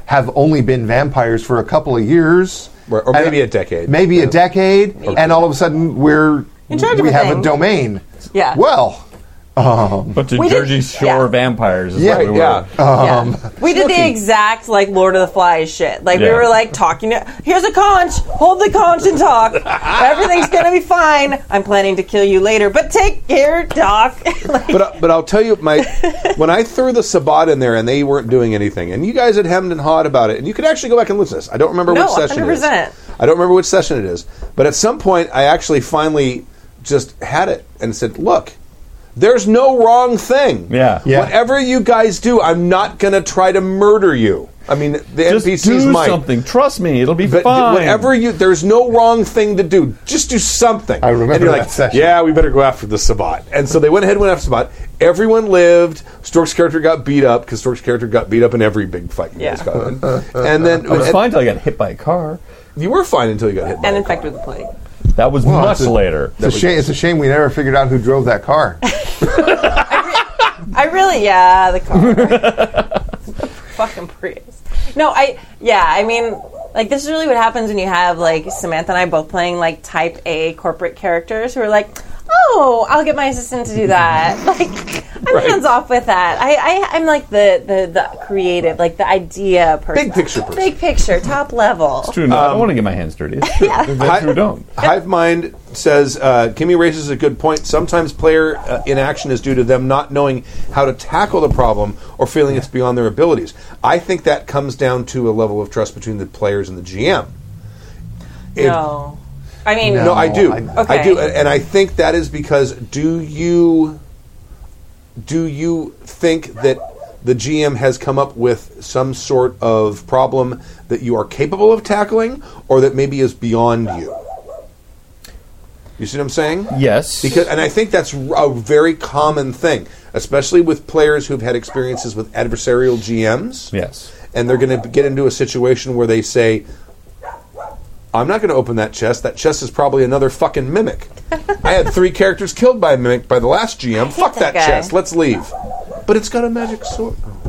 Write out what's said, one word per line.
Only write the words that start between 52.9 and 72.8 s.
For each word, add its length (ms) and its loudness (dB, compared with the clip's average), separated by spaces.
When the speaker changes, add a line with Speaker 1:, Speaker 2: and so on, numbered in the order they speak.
Speaker 2:
Sabbat." 540 -2
And 160 0
so 120 0
they 100 4
went 160 4
ahead 100 2
and 60 0
went 100 2
after 140 -2
Sabbat. 260 -2
Everyone 480 2
lived. 520 4
Stork's 320 0
character 260 0
got 240 0
beat 220 2
up, 200 2
'cause 140 -8
Stork's 220 -4
character 260 -2
got 220 0
beat 120 2
up 120 4
in 80 0
every 240 0
big 260 -10
fight 240 -8
you 60 -14
Speaker 3:
Yeah. 140 -4
Speaker 2:
guys 80 -10
got 120 -4
in. 120 -8
And 200 2
then 220 2
Speaker 4:
I 60 0
was 140 2
Speaker 2:
and 40 2
Speaker 4:
fine 140 4
until 160 2
I 40 2
got 120 0
hit 200 -4
by 120 -2
a 60 -12
car. 440 -6
Speaker 2:
you 120 -4
were 140 0
fine 260 0
until 200 -2
you 100 -4
got 80 -6
hit 140 -8
by 80 -2
Speaker 3:
And 80 0
Speaker 2:
a 20 -2
Speaker 3:
infected 340 -6
Speaker 2:
car. 120 -14
Speaker 3:
with 100 -10
the 80 -12
plague. 140 -14
Speaker 4:
That 160 2
was 120 0
Speaker 1:
Well, 140 4
Speaker 4:
much 120 2
Speaker 1:
it's 60 -
a, 40 0
Speaker 4:
later. 480 0
Speaker 1:
it's 160 0
a 40 -4
shame, 200 2
it's 100 -2
a 40 -2
shame 260 0
we 80 0
never 240 2
figured 240 -2
out 140 2
who 100 2
drove 260 2
that 180 0
car. 360 0
Speaker 3:
<laughs> 40 -6
I 60 0
re-, 1500 -2
I 100 2
really, 380 2
yeah, 480 6
the 100 0
car. 1080 2